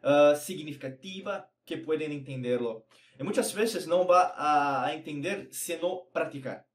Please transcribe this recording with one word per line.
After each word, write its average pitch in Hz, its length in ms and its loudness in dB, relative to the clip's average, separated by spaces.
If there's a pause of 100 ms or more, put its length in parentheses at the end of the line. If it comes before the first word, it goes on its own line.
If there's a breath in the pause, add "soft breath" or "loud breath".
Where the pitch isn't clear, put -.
ah, 147 320 8
significativa 180 1160 -8 (160)
que 165 100 -6
pueden 151 360 -2
entenderlo. 123 760 -4 (320 soft breath)
Y 135 40 -8
muchas 208 320 0
veces 202 320 0
no 180 200 2
va 180 280 6
a, 143 520 2
a 151 80 -2
entender 151 560 -6
si - 260 -6
no 180 360 -4
practicar. 135 640 -6